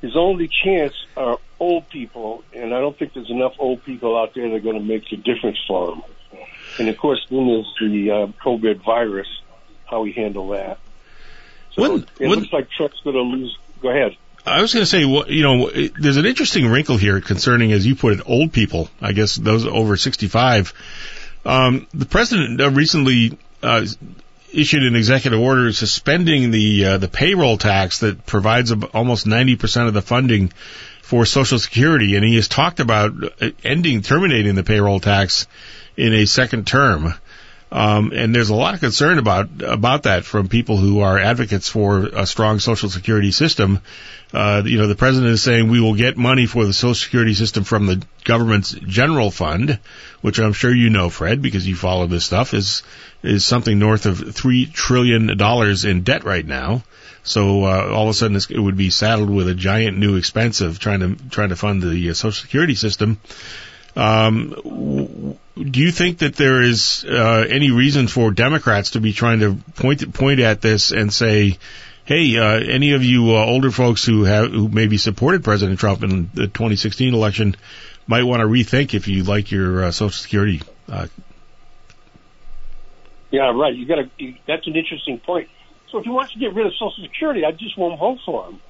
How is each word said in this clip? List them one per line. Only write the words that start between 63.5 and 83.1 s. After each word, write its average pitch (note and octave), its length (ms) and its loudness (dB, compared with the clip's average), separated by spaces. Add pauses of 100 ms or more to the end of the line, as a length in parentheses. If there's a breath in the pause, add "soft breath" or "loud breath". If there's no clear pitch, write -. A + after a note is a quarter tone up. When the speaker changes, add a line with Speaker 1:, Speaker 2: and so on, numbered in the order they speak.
Speaker 2:
Um, A2 540 2
w-, - 880 -8 (180)
do C3 240 -4
you E3+ 120 4
think F3 280 -2
that D3+ 160 -2
there C3 260 4
is, - 460 0
uh, A2+ 420 2
any C#3 220 2
reason C3 360 2
for A2+ 240 2
Democrats A2+ 600 0
to A2+ 80 -2
be G#2+ 140 0
trying A2+ 260 2
to G#2 160 2 (200)
point, - 380 -2
point C3+ 280 2
at A2 200 2
this A2 300 2
and G#2 220 -2
say, G#2 440 2 (460 loud breath)
"Hey, C#3 340 2
uh, A2 220 2
any C3+ 320 0
of C3+ 140 2
you, A#2+ 260 4
uh, A2 140 4
older B2+ 260 2
folks A#2+ 320 2
who G#2+ 220 4
have, G#2 260 2
who G#2+ 160 0
maybe G#2+ 300 2
supported B2 480 0
President G2+ 340 0
Trump G2+ 240 0
in F#2 300 -2
the A2 140 -2
twenty G#2+ 280 -2
sixteen B2 380 -2
election G#2+ 420 0 (500 loud breath)
might A#2 180 2
wanna A#2+ 220 2
rethink B2 480 2
if G2+ 140 -2
you G2 160 0
like G2+ 260 -2
your, F#2 360 0
uh, F2 60 -2
Social G#2 200 -2
Security"? G2+ 500 -2 (280)
Uh, F2 180 -8 (2250)